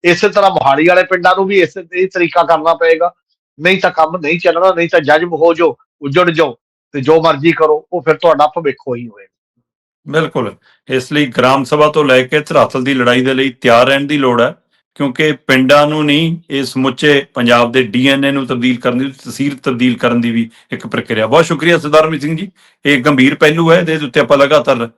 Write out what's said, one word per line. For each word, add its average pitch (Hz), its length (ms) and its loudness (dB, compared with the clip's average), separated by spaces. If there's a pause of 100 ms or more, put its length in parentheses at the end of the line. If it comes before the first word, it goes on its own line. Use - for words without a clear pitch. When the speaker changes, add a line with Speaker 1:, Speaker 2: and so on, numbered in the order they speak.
Speaker 1:
ਇਸੇ 175 260 0
ਤਰ੍ਹਾਂ 202 220 2
ਮੋਹਾਲੀ 151 360 2
ਵਾਲੇ 180 160 4
ਪਿੰਡਾਂ 180 320 0
ਨੂੰ 190 120 -2
ਵੀ 196 140 0
ਇਸੇ, 175 220 -4 (100)
ਇਹ 180 200 -2
ਤਰੀਕਾ 175 300 0
ਕਰਨਾ 160 300 0
ਪਏਗਾ, 165 380 0 (480)
ਨਹੀਂ 180 220 0
ਤਾਂ 185 100 0
ਕੰਮ 160 260 0
ਨਹੀਂ 165 220 -4
ਚੱਲਣਾ। 175 340 2
ਨਹੀਂ 170 160 -2
ਤਾਂ 175 100 -4
ਜਜ਼ਬ 160 340 0
ਹੋ 165 200 2
ਜਾਓ, 165 220 0 (260)
ਉੱਜੜ 151 280 0
ਜਾਓ 156 260 -2 (380)
ਤੇ 143 80 -6
ਜੋ 156 200 4
ਮਰਜ਼ੀ 160 300 0
ਕਰੋ, 156 420 0
ਉਹ 175 80 -6
ਫਿਰ 156 160 0
ਤੁਹਾਡਾ 151 380 2
ਭਵਿੱਖ 151 320 -6
ਉਹੀ 120 200 -8
ਹੋਏਗਾ। 101 220 -20 (760)
Speaker 2:
ਬਿਲਕੁਲ, 139 500 -4 (340)
ਇਸ 131 220 -4
ਲਈ 147 140 0 (120)
ਗ੍ਰਾਮ 131 260 2
ਸਭਾ 151 280 2
ਤੋਂ 151 140 0
ਲੈ 127 180 4
ਕੇ 139 160 -2
ਧਰਾਤਲ 143 440 0
ਦੀ 135 100 -2
ਲੜਾਈ 127 280 0
ਦੇ 131 120 -2
ਲਈ 135 180 -2
ਤਿਆਰ 123 360 2
ਰਹਿਣ 139 200 0
ਦੀ 151 100 -4
ਲੋੜ 127 240 0
ਹੈ, 135 140 -2 (400)
ਕਿਉਂਕਿ 147 360 -2 (160)
ਪਿੰਡਾਂ 135 400 4
ਨੂੰ 151 180 -2
ਨਹੀਂ, 160 320 0 (120)
ਇਹ 139 160 -6
ਸਮੁੱਚੇ 135 480 -2 (200)
ਪੰਜਾਬ 120 380 2
ਦੇ 131 120 0
ਡੀ 123 240 -2
ਐਨ 139 180 0
ਏ 139 60 0
ਨੂੰ 139 160 -4
ਤਬਦੀਲ 127 320 -2
ਕਰਨ 123 180 -4
ਦੀ, 135 140 -4 (140)
ਤਸਵੀਰ 135 380 -6
ਤਬਦੀਲ 123 340 -2
ਕਰਨ 120 240 -2
ਦੀ 117 100 -2
ਵੀ 113 180 -2 (220)
ਇੱਕ - 160 -12
ਪ੍ਰਕਿਰਿਆ। 110 400 -4
ਬਹੁਤ 151 180 2
ਸ਼ੁਕਰੀਆ 165 320 0
ਸਰਦਾਰ 156 260 2
ਰਮਨੀਤ 156 180 -4
ਸਿੰਘ 151 160 -4
ਜੀ, 190 120 -10 (360)
ਇਹ 143 180 0
ਗੰਭੀਰ 139 320 2
ਪਹਿਲੂ 165 360 2
ਹੈ, 170 80 6
ਇਹਦੇ 160 260 -2
ਉੱਤੇ 139 140 -2
ਆਪਾਂ 139 180 2
ਲਗਾਤਾਰ 135 600 0